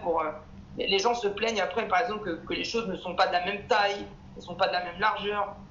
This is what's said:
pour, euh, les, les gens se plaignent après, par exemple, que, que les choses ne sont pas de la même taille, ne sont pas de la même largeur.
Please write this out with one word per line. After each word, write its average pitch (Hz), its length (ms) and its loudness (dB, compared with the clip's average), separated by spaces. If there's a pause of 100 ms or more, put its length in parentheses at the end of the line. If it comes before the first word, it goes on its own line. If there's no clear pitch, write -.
pour, 160 200 2
euh, 156 40 0 (520)
les, - 100 -2
les 196 120 6
gens 233 160 4
se 208 120 0
plaignent 208 340 0
après, 202 260 0
par 185 140 4
exemple, 208 220 -2
que, 170 240 -4
que 175 60 -2
les 170 100 -2
choses 226 240 -2
ne 185 80 -4
sont 180 200 -6
pas 190 120 6
de 180 60 -2
la 180 120 2
même 202 220 -2
taille, 202 380 4 (300)
ne - 60 -14
sont 175 140 -10
pas 185 120 2
de - 60 0
la 180 100 0
même - 160 -8
largeur. 202 560 0 (160)